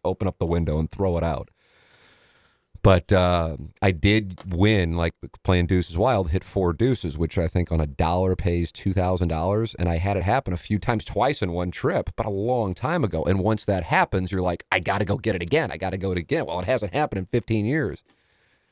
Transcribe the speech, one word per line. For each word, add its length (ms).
open 240
up 100
the 80
window 320
and 100
throw 300
it 60
out? 260
But, 280
uh, 440
I 120
did 600
win, 440
like, 180
playing 220
Deuces 300
Wild, 340
hit 120
four 300
deuces, 440
which 220
I 80
think 240
on 100
a 60
dollar 500
pays 360
two 200
thousand 360
dollars. 520
And 80
I 80
had 200
it 60
happen 300
a 40
few 220
times, 260
twice 380
in 100
one 200
trip, 420
but 120
a 40
long 440
time 280
ago. 220
And 160
once 240
that 200
happens, 460
you're 120
like, 280
"I 80
gotta 260
go 120
get 180
it 80
again. 300
I 40
gotta 220
go 140
it 60
again." 280
Well, 140
it 60
hasn't 280
happened 240
in 80
fifteen 400
years. 360